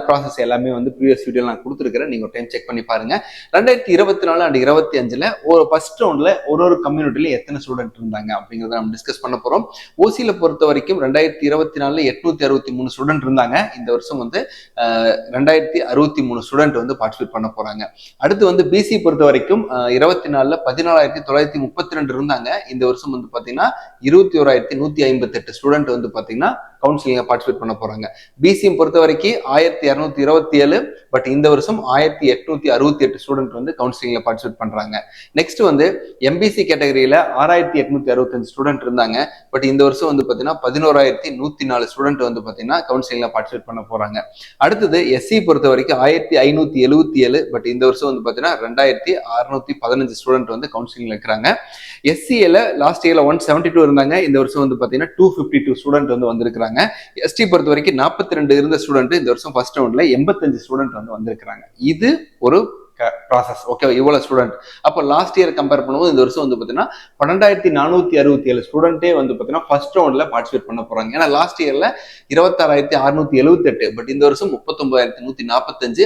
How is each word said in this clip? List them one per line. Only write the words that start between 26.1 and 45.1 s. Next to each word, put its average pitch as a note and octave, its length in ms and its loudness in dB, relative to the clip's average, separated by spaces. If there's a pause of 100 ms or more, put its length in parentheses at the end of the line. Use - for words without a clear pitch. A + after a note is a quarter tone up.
பாத்தீங்கன்னா A2+ 400 -4 (260)
கவுன்சிலிங்க C3 460 0
பார்ட்டிசிபேட் A#2+ 380 -2
பண்ண A2+ 140 -6
போறாங்க. G#2+ 320 -10 (340)
பி E3 120 6
சி G3 140 0
எம் F3+ 100 2
பொறுத்த D#3+ 220 2
வரைக்கும் D#3 160 4 (320)
ஆயிரத்தி D3+ 400 0
இருநூத்தி C#3+ 340 -2
இருபத்தி D3+ 380 2
ஏழு, D3 200 4 (300)
but B2+ 180 -2
இந்த C#3+ 220 2
வருஷம் D3+ 360 2
ஆயிரத்தி D3 440 0
எட்நூத்தி D3 400 -2
அறுபத்தி C#3 360 2
எட்டு - 140 -2
ஸ்டூடெண்ட் C3+ 340 -6
வந்து B2+ 220 -8
கவுன்சிலிங்ல B2 460 -4
பார்ட்டிசிபேட் A2+ 380 -6
பண்றாங்க. G#2+ 380 -8 (380)
நெக்ஸ்ட் D#3+ 280 -2
வந்து D#3 240 4 (340)
எம் C#3 180 0
பி G#3 100 2
சி G3+ 140 -2
கேட்டகரியில C#3 540 2 (180)
ஆறாயிரத்தி D#3+ 460 2
எட்நூத்தி C3+ 300 -2
அறுபத்தஞ்சு B2 380 -2
ஸ்டூடெண்ட் C#3 340 -4
இருந்தாங்க, A#2+ 340 -2 (320)
but C3 160 -2
இந்த C3+ 180 2
வருஷம் D3+ 280 2
வந்து C#3 140 0
பாத்தீங்கன்னா C3 380 -4
பதினோராயிரத்தி C#3+ 720 2
நூத்தி C#3+ 320 -8
நாலு A#2+ 200 -2
ஸ்டூடெண்ட் C#3 360 -2
வந்து A#2 200 -4
பாத்தீங்கன்னா A2+ 420 -4
கவுன்சிலிங்ல B2 460 -4
பார்ட்டிசிபேட் A2+ 360 -6
பண்ண A2+ 200 -12
போறாங்க. G#2+ 300 -6 (420)
அடுத்தது F3 420 2 (100)